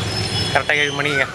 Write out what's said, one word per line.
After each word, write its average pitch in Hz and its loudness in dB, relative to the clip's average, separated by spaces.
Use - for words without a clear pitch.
கரெக்டா 143 2
ஏழு 143 0
மணிங்க. 143 2